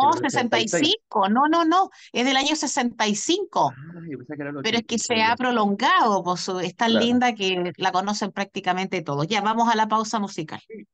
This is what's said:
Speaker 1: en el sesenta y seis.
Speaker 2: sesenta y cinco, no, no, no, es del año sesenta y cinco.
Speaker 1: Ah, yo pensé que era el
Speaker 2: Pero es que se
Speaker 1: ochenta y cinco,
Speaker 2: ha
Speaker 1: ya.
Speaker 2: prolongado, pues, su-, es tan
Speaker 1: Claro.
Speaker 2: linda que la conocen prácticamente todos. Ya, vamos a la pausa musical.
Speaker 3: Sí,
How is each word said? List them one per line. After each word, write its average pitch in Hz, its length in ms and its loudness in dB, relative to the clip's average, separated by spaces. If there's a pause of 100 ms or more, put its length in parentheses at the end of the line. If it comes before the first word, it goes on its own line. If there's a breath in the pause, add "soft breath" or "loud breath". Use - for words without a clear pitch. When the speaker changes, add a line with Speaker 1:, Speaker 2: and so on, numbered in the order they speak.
Speaker 1:
en 339 220 4
el 277 60 -2
sesenta 233 280 0
y 226 80 0
seis. 208 60 -6
Speaker 2:
sesenta 180 160 2
y - 20 2
cinco, 208 380 0
no, 247 180 2
no, 330 180 2
no, 359 260 2 (220 loud breath)
es 233 120 0
del 262 120 2
año 285 200 0
sesenta 247 500 -2
y 208 80 2
cinco. 208 600 0
Speaker 1:
Ah, 165 240 -16 (100)
yo 131 80 -8
pensé 151 160 -14
que 147 80 -8
era 143 80 -8
el 147 100 -8
Speaker 2:
Pero 226 180 0
es 226 80 -2
que 233 120 -2
se - 140 -4
Speaker 1:
ochenta - 20 2
y 220 40 2
cinco, 220 80 4
Speaker 2:
ha - 20 2
Speaker 1:
ya. 240 80 0
Speaker 2:
prolongado, 233 880 2
pues, 180 160 -2
su-, 185 180 -4
es 185 160 -6
tan 233 160 0
Speaker 1:
Claro. 226 160 2
Speaker 2:
linda 247 300 2
que 185 400 -2
la 175 160 0
conocen 196 400 -2
prácticamente 185 720 -4
todos. 147 260 -2
Ya, 214 120 -2
vamos 220 280 2
a 226 80 4
la 220 100 2
pausa 220 320 -2
musical. 196 480 -8
Speaker 3:
Sí, 440 280 -18